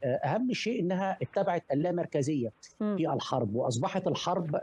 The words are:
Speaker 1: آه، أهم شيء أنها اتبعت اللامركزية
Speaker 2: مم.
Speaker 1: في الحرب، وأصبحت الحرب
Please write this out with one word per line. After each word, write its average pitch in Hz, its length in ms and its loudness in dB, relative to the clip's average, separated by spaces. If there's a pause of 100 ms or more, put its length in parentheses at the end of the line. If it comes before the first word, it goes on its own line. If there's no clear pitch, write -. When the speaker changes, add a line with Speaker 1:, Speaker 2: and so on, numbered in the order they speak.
Speaker 1:
آه، 127 120 2
أهم 220 360 0
شيء 226 280 -2
أنها 185 420 0
اتبعت 175 400 0 (100)
اللامركزية 147 800 0 (280)
Speaker 2:
مم. 208 160 0
Speaker 1:
في 156 160 0
الحرب، 120 420 0
وأصبحت 127 520 0
الحرب 170 560 0